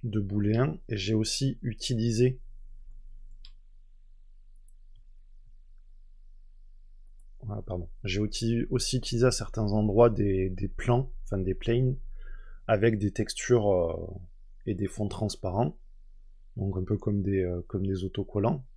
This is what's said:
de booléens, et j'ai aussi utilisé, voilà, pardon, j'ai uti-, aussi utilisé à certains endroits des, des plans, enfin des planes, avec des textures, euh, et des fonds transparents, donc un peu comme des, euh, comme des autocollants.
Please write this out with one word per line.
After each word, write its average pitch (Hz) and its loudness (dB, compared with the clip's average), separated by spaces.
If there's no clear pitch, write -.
de 107 -2
booléens, 104 2
et 110 -2
j'ai 98 0
aussi 110 0
utilisé, 117 0
voilà, 104 -4
pardon, 90 -4
j'ai 104 2
uti-, 117 0
aussi 131 0
utilisé 120 2
à 123 8
certains 107 -2
endroits 107 8
des, 98 4
des 92 -2
plans, 127 2
enfin 98 -2
des 92 0
planes, 127 2
avec 110 4
des 98 2
textures, 107 2
euh, 85 2
et 107 0
des 95 -2
fonds 104 -2
transparents, 98 -2
donc 95 -2
un 92 -2
peu 107 0
comme 101 0
des, 95 2
euh, 87 -2
comme 95 -4
des 95 -2
autocollants. 104 0